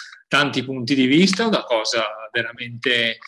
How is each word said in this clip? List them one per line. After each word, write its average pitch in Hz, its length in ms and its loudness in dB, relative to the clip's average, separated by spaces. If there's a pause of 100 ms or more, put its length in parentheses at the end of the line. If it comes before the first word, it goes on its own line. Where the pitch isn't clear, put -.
(280)
tanti 139 380 0
punti 131 300 -4
di 131 100 4
vista, 185 420 4
una 170 160 0
cosa 113 400 0 (260)
veramente 120 1000 -2